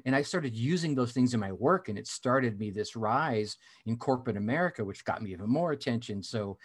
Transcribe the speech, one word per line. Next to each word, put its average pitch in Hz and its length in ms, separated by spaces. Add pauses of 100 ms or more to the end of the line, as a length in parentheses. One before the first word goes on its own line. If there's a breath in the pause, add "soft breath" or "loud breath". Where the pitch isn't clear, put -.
and 131 100
I 139 60
started 143 340
using 156 400
those 123 180
things 127 200
in 117 80
my 98 100
work, 139 380
and 101 100
it - 80
started 123 520
me 107 120
this 104 240
rise 113 640 (300 soft breath)
in 117 100
corporate 127 400
America, 123 480
which 98 220
got - 160
me 98 100
even 92 160
more 156 240
attention. 117 500
So 101 420